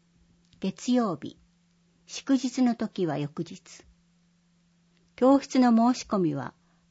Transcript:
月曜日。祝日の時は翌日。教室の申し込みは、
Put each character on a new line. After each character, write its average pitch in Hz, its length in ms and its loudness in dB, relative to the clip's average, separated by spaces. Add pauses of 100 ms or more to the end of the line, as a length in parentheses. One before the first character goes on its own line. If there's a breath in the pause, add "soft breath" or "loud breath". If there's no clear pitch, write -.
(600)
月 190 340 -4
曜 226 240 0
日。 - 200 -16 (680)
祝 - 300 -2
日 254 260 -4
の 240 120 2
時 202 300 -4
は 147 120 -4
翌 143 220 -6
日。 175 220 -10 (1500)
教 269 260 4
室 - 180 -2
の 247 120 4
申 233 280 2
し - 60 -14
込 208 140 -2
み 156 160 0
は、 131 180 -10 (380)